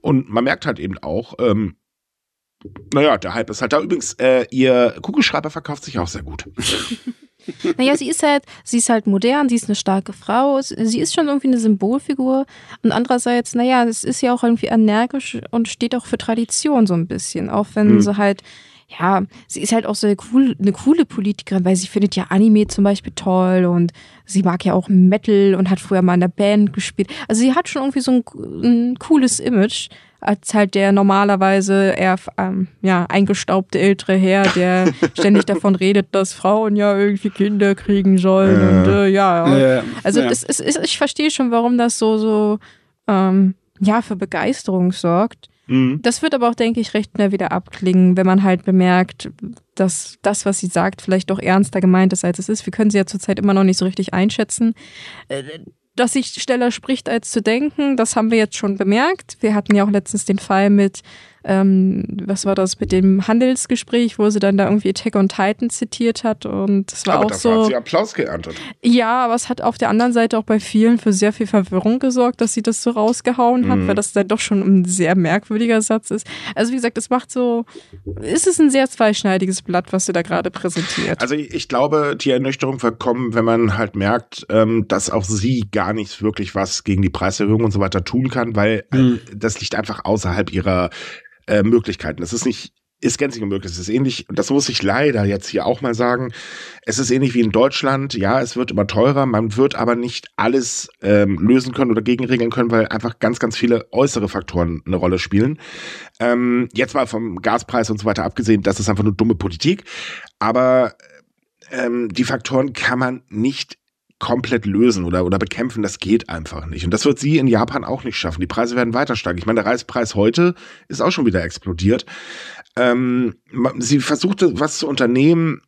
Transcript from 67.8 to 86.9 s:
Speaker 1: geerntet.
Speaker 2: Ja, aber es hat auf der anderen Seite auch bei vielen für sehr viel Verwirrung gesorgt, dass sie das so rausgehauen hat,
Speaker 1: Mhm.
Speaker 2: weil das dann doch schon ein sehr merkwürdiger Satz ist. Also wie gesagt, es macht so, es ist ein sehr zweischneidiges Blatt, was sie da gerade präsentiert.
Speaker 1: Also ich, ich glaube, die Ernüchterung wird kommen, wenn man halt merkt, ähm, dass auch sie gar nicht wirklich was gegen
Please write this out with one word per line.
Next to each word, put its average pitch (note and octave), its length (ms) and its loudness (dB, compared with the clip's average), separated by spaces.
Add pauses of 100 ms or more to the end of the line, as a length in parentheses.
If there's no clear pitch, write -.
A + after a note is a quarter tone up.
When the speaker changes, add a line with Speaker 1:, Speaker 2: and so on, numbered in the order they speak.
Speaker 1:
geerntet. - 440 -6 (260)
Speaker 2:
Ja, A#3+ 420 2
aber A#3 100 0
es A#3+ 140 -4
hat - 140 -6
auf - 160 -2
der A#3 100 -2
anderen A#3 240 2
Seite A3+ 240 2
auch A3 60 0
bei G#3+ 180 0
vielen A3+ 380 4
für A3 140 2
sehr G3+ 200 2
viel G#3+ 140 -4
Verwirrung G3 520 0
gesorgt, B3 420 0
dass A3+ 120 0
sie A3 100 -4
das A3+ 200 -2
so B3 80 0
rausgehauen A#3+ 800 0
hat, G3+ 100 2
Speaker 1:
Mhm. F#3 100 0
Speaker 2:
weil G3 60 2
das G3+ 180 -4
dann G3 160 0
doch A3 120 -2
schon G3+ 200 0
ein F#3+ 240 4
sehr F3+ 300 0
merkwürdiger G#3+ 640 0
Satz A3 300 -4
ist. - 160 -6 (280)
Also A3+ 180 -2
wie C4 40 -4
gesagt, A#3+ 220 -4
es A3+ 100 -10
macht B3 220 -2
so, A#3+ 340 -2 (560)
es C3 260 0
ist F4 140 2
ein D4 100 6
sehr C4 200 2
zweischneidiges F#3+ 720 0
Blatt, F3 300 -4
was F#3 140 0
sie G3 60 -4
da E3+ 100 0
gerade F3 280 -4
präsentiert. - 720 -4
Speaker 1:
Also B2 140 -2
ich, D3+ 180 -8
ich D3 140 -6
glaube, C#3+ 520 0
die C#3 120 0
Ernüchterung C3 500 -2
wird A2+ 160 -2
kommen, A#2+ 360 -2
wenn A2+ 100 2
man A2+ 340 2
halt A2 160 -4
merkt, G#2 560 -4
ähm, A2 380 2
dass G2 220 -2
auch G#2 140 -2
sie A2 460 -2
gar G2+ 220 -2
nicht G#2+ 300 -8
wirklich G#2+ 340 -4
was F#2+ 260 -4
gegen G2 200 0